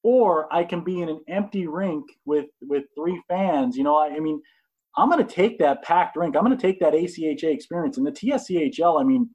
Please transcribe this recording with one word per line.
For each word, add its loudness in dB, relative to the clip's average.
or 4
I 2
can -6
be -4
in -4
an -8
empty -4
rink -4
with, 0
with -2
three -4
fans, 0
you -2
know, 4
I, 2
I -6
mean, -4
I'm 2
gonna 2
take 0
that 2
packed 0
rink. -2
I'm 4
gonna 4
take 0
that 4
A 2
C -8
H -2
A 0
experience. -4
And 0
the -2
T -4
S -4
C -2
H -2
L, 4
I 0
mean 2